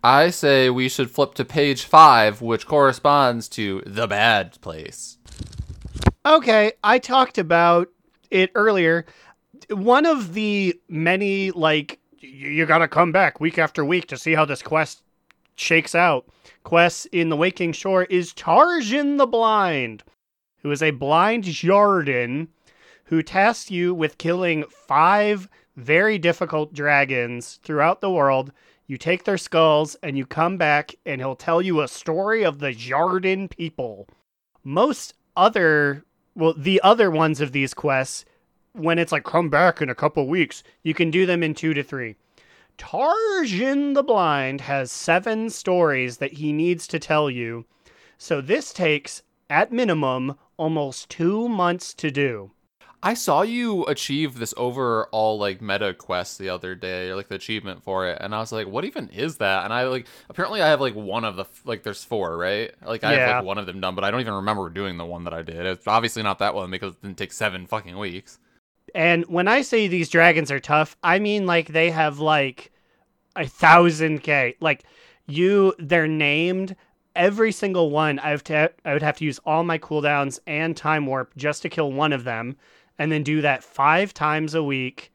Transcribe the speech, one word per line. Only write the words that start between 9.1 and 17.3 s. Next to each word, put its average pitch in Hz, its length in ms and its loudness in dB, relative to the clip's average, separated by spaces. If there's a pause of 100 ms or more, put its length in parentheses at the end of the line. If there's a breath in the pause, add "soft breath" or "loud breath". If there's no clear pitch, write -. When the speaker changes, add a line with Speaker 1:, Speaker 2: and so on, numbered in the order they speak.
Speaker 2:
One 240 360 4
of 240 280 0
the 202 540 0
many, 190 640 0
like, 156 480 0 (240)
y-, 135 60 -20
you 143 360 -4
gotta 160 220 4
come 165 240 2
back 190 300 2
week 160 160 -2
after 156 260 0
week 170 240 0
to 131 100 -12
see 160 180 0
how 156 100 4
this 143 160 -6
quest - 400 -2 (560)
shakes 165 380 0
out. 165 320 2 (360 soft breath)
Quests 170 440 4
in 170 200 0
the 160 80 0